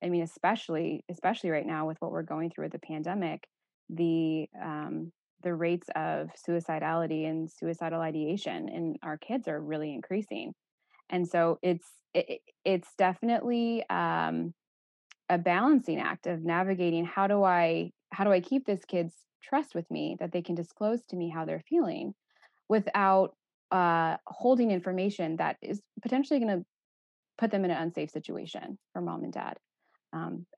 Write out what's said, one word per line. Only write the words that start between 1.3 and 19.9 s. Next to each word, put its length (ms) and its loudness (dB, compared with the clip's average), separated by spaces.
right 160 0
now 220 -2
with 140 -6
what 100 -4
we're 120 -4
going 280 -4
through 140 -8
with 80 -8
the 60 -10
pandemic, 680 -4
the, 580 0
um, 500 -6
the 140 -2
rates 400 0
of 360 -2
suicidality 800 0
and 240 -2
suicidal 500 -4
ideation 680 -2
in 320 -4
our 160 -6
kids 300 -6
are 140 -4
really 320 -4
increasing. 600 -6
And 180 0
so 340 2
it's, 260 0
it, 280 -2
it's 320 0
definitely, 920 0
um, 640 0
a 80 4
balancing 600 4
act 280 -4
of 160 -2
navigating, 640 2
how 220 0
do 160 4
I, 480 4
how 120 -2
do 80 6
I 100 8
keep 240 0
this 200 -2
kid's 280 -2
trust 320 -2
with 160 -6